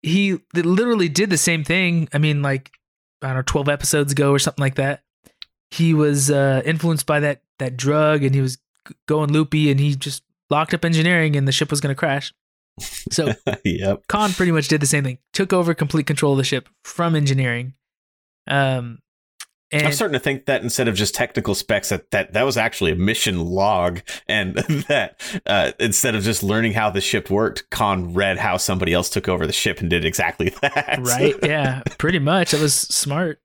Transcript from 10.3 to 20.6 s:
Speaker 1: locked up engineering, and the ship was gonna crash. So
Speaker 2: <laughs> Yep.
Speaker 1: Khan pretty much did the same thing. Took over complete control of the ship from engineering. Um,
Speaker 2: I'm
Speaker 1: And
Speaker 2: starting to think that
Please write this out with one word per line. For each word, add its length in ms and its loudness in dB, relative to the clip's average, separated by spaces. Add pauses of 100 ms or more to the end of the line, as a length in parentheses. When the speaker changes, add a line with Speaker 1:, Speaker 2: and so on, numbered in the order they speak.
Speaker 1:
locked 240 0
up 120 -2
engineering, 500 2
and 120 2
the 40 2
ship 180 0
was 120 -2
gonna 140 -2
crash. 380 -2 (760)
So 220 0 (140)
Speaker 2:
<laughs> 180 -6
Yep. 420 -2
Speaker 1:
Khan 240 0
pretty 220 2
much 160 0
did 120 2
the 60 0
same 160 0
thing. 140 -6 (160)
Took 180 0
over 220 2
complete 340 0
control 240 2
of 60 4
the 80 2
ship 240 -4 (160)
from 280 -2
engineering. 600 0 (720)
Um, 520 -2 (720)
Speaker 2:
I'm 140 0
Speaker 1:
And 80 0
Speaker 2:
starting 200 -2
to 60 0
think 260 -4
that 180 0